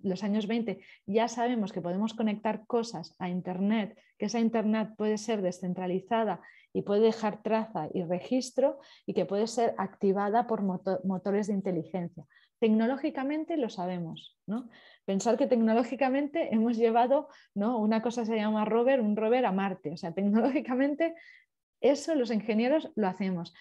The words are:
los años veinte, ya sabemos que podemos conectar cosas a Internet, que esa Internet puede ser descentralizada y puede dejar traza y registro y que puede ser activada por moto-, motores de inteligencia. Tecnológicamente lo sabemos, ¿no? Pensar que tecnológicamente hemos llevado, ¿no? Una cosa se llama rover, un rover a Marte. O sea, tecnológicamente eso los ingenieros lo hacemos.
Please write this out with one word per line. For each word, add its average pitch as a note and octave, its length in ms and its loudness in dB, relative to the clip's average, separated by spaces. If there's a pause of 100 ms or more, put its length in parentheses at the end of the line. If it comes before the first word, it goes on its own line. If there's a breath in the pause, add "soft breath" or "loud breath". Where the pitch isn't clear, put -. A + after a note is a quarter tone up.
los F#3 220 -2
años G#3 220 0
veinte, A3+ 340 -2 (240 loud breath)
ya A3 240 2
sabemos A#3 460 -2
que F3+ 80 -4
podemos F#3+ 320 -2
conectar G#3+ 520 -2
cosas A3+ 520 -4
a F3+ 100 -6
Internet, F#3 680 -2 (180 soft breath)
que G#3 100 -4
esa A#3 140 -2
Internet A3 560 0
puede G#3+ 220 0
ser G#3+ 240 -2
descentralizada F3+ 960 -2 (320 loud breath)
y F#3 80 -2
puede G3+ 220 2
dejar A3 400 2
traza G#3+ 500 -2
y F#3+ 100 -2
registro B3 760 0 (260 loud breath)
y F#3+ 80 -6
que F#3 140 0
puede G3+ 200 0
ser A3+ 300 0
activada G3+ 720 0
por A3 160 -2
moto-, F#3+ 420 -2
motores F#3+ 440 0
de A3 40 0
inteligencia. F3 720 -4 (360 soft breath)
Tecnológicamente C#4 1000 0
lo A#3 100 0
sabemos, F3 800 -8
¿no? A#3 240 -6 (340 loud breath)
Pensar G3 320 0
que C4+ 100 2
tecnológicamente B3+ 1080 2
hemos A3+ 240 2
llevado, A#3 500 4 (260 loud breath)
¿no? A3 240 0
Una A3 220 2
cosa A#3 240 -2
se A3+ 120 -2
llama G#3+ 280 0
rover, A#3+ 380 2
un G#3 140 2
rover A#3 280 2
a G3 80 2
Marte. F#3+ 400 -2
O E3+ 60 -10
sea, E3+ 140 -8
tecnológicamente B3+ 1040 2 (640 loud breath)
eso C#4+ 340 2
los A#3+ 160 0
ingenieros A3+ 640 0
lo G#3 100 0
hacemos. F#3 540 -4